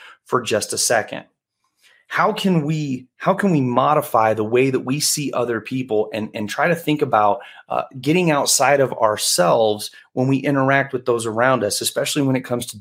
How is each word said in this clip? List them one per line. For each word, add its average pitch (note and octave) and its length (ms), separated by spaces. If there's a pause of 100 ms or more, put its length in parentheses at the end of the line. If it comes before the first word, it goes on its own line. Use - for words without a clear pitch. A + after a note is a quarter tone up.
(240)
for B2+ 160
just A2+ 320
a A2 60
second." - 480 (800)
How F#3+ 260
can F#3 320
we, D3 520
how - 180
can G3 160
we D#3 100
modify B2+ 720
the G#2+ 100
way B2 260
that B2+ 100
we C#3 200
see D3 320
other A#2+ 280
people A2+ 520
and, A2 200
and G#2+ 160
try C#3+ 200
to E3+ 80
think D3+ 260
about, G#2+ 380 (280)
uh, B2 160 (160)
getting E3 300
outside C#3 480
of C3 140
ourselves A2 960 (220)
when B2+ 160
we C3+ 80
interact C3+ 560
with A#2+ 140
those A#2 200
around A#2 380
us, G2+ 160
especially - 420
when C3+ 140
it B2+ 80
comes A#2+ 220
to - 140